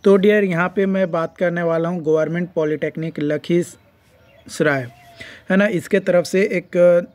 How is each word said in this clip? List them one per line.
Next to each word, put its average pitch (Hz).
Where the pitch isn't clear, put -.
तो 202
डियर, 208
यहां 180
पे 196
मैं 190
बात 165
करने 175
वाला 165
हूं 175
गवर्नमेंट 160
पॉलिटेक्निक 156
लखीसराय, -
है 190
ना, 202
इसके 196
तरफ 175
से 190
एक 185